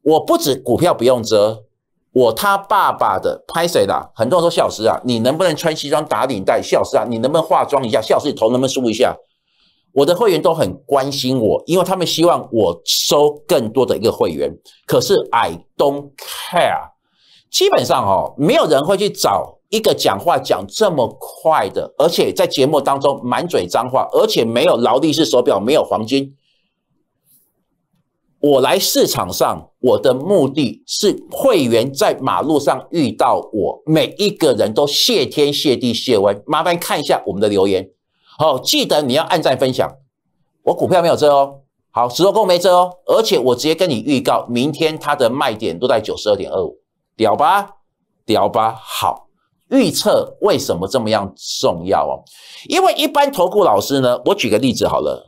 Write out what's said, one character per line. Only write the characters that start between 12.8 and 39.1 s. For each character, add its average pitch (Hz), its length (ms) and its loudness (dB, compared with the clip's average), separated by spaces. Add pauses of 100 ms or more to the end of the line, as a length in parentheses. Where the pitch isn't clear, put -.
收 147 440 2 (180)
更 127 240 0
多 123 140 2
的 90 100 -2
一 78 40 -6
个 104 120 0
会 101 200 -2
员。 71 200 -4 (360)
可 135 120 2
是 190 160 2 (160)
I 92 280 -2 (180)
don't 143 400 -2
care， - 720 -4 (640)
基 392 180 2
本 320 160 2
上 135 180 0
哦， 95 340 0
没 160 160 2
有 320 120 4
人 147 180 2
会 190 140 0
去 202 120 -2
找 - 500 -2 (100)
一 220 100 -2
个 202 140 2
讲 98 260 0
话 147 200 0
讲 95 280 -4
这 214 220 0
么 127 180 0 (120)
快 139 500 -2
的， - 280 -8
而 147 100 2
且 147 260 0
在 139 140 0
节 135 180 0
目 151 160 0
当 139 180 -2
中 139 240 0
满 123 240 -4
嘴 92 200 -2
脏 120 220 -2
话， 123 240 0
而 170 120 4
且 147 180 0
没 117 200 0
有 160 140 2
劳 117 200 2
力 151 160 0
士 151 120 2
手 123 160 2
表， 117 180 2
没 117 140 0
有 127 100 2
黄 104 240 -4
金。 139 280 -4 (2000)
我 139 200 4
来 151 180 2
市 247 260 0
场 101 240 -4
上， 95 380 -4 (140)
我 120 160 4
的 123 160 2
目 147 340 2
的 139 400 -4
是 - 420 -2
会 240 320 0
员 123 320 0
在 170 280 0
马 101 200 -2
路 147 160 0
上 139 320 -2
遇 139 220 -2
到 120 240 2 (160)
我， 92 340 -4
每 156 320 0
一 202 120 0
个 139 240 0
人 107 200 0
都 143 140 2
谢 160 380 0
天 143 260 0
谢 143 240 0
地 120 180 -2
谢 120 220 0
恩。 101 300 2
麻 151 180 -2
烦 175 160 0
看 190 180 -4
一 147 60 -6
下 135 220 0
我 101 80 -4
们 98 80 -4
的 107 80 2
留 98 180 2
言， 92 220 -2 (480)
好， 147 200 2
记 233 280 -2
得 156 160 0
你 127 100 -2